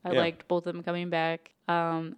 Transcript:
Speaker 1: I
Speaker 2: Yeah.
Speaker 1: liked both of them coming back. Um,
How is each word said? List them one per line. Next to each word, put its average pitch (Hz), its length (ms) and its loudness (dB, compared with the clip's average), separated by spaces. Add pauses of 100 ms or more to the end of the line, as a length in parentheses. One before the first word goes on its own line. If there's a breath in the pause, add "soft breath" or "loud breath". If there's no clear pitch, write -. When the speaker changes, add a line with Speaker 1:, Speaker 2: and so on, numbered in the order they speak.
Speaker 1:
I 180 80 -2
Speaker 2:
Yeah. 175 80 6
Speaker 1:
liked 170 280 0
both 175 200 0
of 175 80 -6
them 175 80 -10
coming 175 260 -4
back. 165 440 -2 (140)
Um, 165 500 0